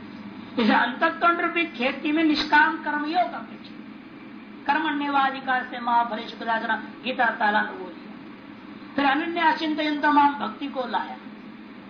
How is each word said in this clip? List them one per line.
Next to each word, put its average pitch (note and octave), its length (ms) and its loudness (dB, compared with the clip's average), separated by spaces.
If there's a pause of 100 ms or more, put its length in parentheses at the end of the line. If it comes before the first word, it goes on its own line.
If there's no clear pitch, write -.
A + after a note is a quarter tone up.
(600)
इसे A#3 140 4
अंतःकरण E4 640 2
रूपी E4+ 280 0
खेती C4 460 -2
में E4 120 4
निष्काम D4+ 540 4
कर्मयोग D4+ 560 -2
अपेक्षित। - 400 -12 (960)
कर्मण्येवाधिकार C#4 1040 2
से B3 80 -8
महाफलेषु A#3 580 2
कदाचन, A3+ 460 0 (200)
गीता B3 220 2
ताला G#3+ 360 4
में - 180 -4
बोल F#3 80 -8
दिया। - 260 -14 (840)
फिर C#4 100 2
अनन्या E4 460 2
अचिंतयन्तो D4+ 600 2
माम C#4+ 240 6
भक्ति G#3+ 320 -6
को B3+ 200 -4
लाया, F#3+ 300 -4 (720)